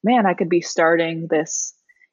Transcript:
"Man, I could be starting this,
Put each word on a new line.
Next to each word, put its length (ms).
"Man, 240
I 80
could 140
be 140
starting 640
this, 440